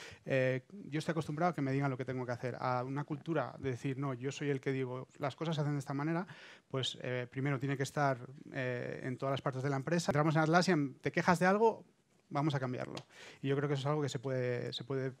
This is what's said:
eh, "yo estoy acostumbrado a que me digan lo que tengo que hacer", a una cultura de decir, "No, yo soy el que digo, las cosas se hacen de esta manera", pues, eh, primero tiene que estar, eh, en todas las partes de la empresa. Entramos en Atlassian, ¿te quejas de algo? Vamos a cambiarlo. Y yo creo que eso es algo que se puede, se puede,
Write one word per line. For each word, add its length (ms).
eh, 380
"yo 100
estoy 140
acostumbrado 380
a 40
que 60
me 100
digan 180
lo 80
que 80
tengo 180
que 80
hacer", 280
a 260
una 180
cultura 560
de 120
decir, 260
"No, 160
yo 180
soy 180
el 120
que 100
digo, 360
las 180
cosas 200
se 60
hacen 120
de 60
esta 140
manera", 320
pues, 320
eh, 280
primero 300
tiene 180
que 60
estar, 340
eh, 500
en 140
todas 160
las 80
partes 220
de 60
la 80
empresa. 340
Entramos 240
en 60
Atlassian, 540
¿te 160
quejas 280
de 60
algo? 380
Vamos 260
a 40
cambiarlo. 360
Y 60
yo 80
creo 120
que 80
eso 60
es 60
algo 140
que 80
se 100
puede, 540
se 100
puede, 380